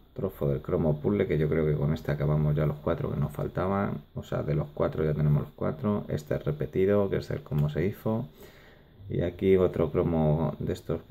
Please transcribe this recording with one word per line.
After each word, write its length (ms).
trofo 340
del 140
cromo 380
puzzle, 260
que 120
yo 120
creo 160
que 80
con 200
este 180
acabamos 440
ya 120
los 100
cuatro 340
que 80
nos 120
faltaban. 720
O 100
sea, 200
de 100
los 200
cuatro 300
ya 100
tenemos 280
los 100
cuatro. 560
Este 280
es 100
repetido, 640
que 80
es 140
el 100
cómo 280
se 180
hizo. 400
Y 120
aquí 360
otro 340
cromo 680
de 140
estos, 380